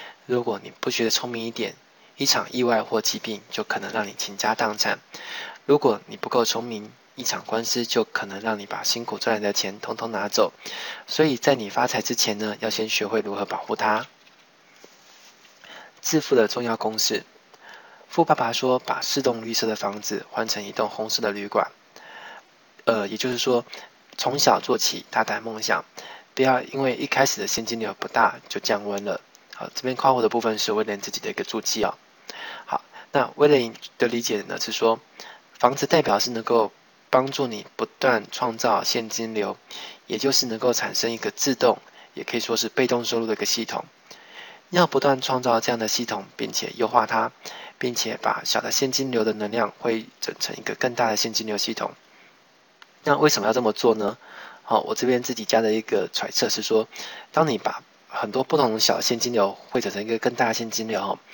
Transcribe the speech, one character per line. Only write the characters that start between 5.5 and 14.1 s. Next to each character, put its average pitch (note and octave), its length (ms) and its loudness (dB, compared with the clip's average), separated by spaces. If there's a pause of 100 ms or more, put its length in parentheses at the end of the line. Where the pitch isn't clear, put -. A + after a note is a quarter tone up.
如 C#3+ 140 6
果 A#2 260 2
你 G2+ 120 -12
不 - 100 -6
够 B2 160 2
聪 A#2 220 0
明， A2+ 260 -10 (240)
一 C3 80 -10
场 G#2 220 -4
官 A2+ 180 -2
司 A#2 220 -2
就 A#2 180 2
可 - 220 -4
能 G2 160 -10
让 A2 180 -2
你 G2+ 60 -10
把 G2+ 180 -6
辛 - 220 -2
苦 G#2+ 120 -6
赚 A2 200 0
来 - 20 -4
的 G2+ 140 0
钱 G2+ 260 -4
通 A#2 160 -6
通 A#2 160 -6
拿 G#2 160 -4
走。 G#2 240 2 (560)
所 - 180 4
以 C3+ 120 2
在 - 180 4
你 G#2+ 140 -8
发 A#2+ 180 2
财 A#2 140 -2
之 - 120 -4
前 A2 260 0
呢， G#2+ 200 -4
要 A2+ 100 -2
先 A2 200 -2
学 G#2+ 180 0
会 G#2+ 140 2
如 G2+ 140 -6
何 G2+ 100 -2
保 - 140 -4
护 - 180 -4
它。 A#2+ 280 0 (2000)